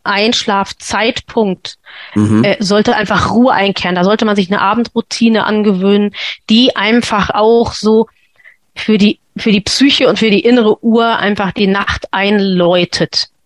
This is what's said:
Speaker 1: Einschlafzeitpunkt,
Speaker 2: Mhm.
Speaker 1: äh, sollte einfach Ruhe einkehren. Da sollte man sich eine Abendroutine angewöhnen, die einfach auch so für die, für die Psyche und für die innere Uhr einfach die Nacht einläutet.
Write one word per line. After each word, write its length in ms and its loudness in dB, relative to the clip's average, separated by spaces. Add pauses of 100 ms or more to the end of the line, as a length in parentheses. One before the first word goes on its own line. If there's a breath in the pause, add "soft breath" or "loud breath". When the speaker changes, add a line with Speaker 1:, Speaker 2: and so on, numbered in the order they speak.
Speaker 1:
Einschlafzeitpunkt, 1700 -4 (380 loud breath)
Speaker 2:
Mhm. 280 2
Speaker 1:
äh, 160 0
sollte 360 0
einfach 360 -2
Ruhe 220 4
einkehren. 420 -2
Da 80 0
sollte 220 2
man 100 0
sich 160 -2
eine 100 -2
Abendroutine 840 0
angewöhnen, 680 0 (360 loud breath)
die 260 2
einfach 540 0
auch 440 2
so 340 0 (680 soft breath)
für 220 0
die, 220 2 (180)
für 140 -2
die 100 2
Psyche 460 2
und 120 0
für 100 2
die 120 2
innere 420 2
Uhr 340 0
einfach 340 -2
die 160 -2
Nacht 440 -2
einläutet. 1160 0 (180)